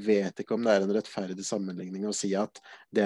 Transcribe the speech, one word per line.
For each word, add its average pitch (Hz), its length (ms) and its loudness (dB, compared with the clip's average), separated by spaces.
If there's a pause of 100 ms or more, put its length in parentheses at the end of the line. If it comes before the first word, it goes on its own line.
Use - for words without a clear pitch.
vet 101 320 2
ikke 107 160 -2
om 117 80 -2
det 113 140 4
er 98 100 2
en 101 80 2
rettferdig 98 560 -4
sammenligning 95 560 -4
å 104 80 -4
si 98 240 -4
at - 240 -6 (320)
det 110 100 4